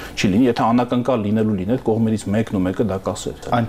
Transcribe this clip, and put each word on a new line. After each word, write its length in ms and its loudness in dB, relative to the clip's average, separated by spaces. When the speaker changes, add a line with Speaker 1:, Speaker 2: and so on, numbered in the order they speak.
Speaker 1:
չի 180 0
լինի, 160 4
եթե 160 2
անակնկալ 640 2
լինելու 320 0
լիներ, 240 -2
կողմերից 400 0
մեկն 240 0
ու 60 2
մեկը 240 0
դա 160 -2
կասեր։ 500 -6
Speaker 2:
Այն 140 0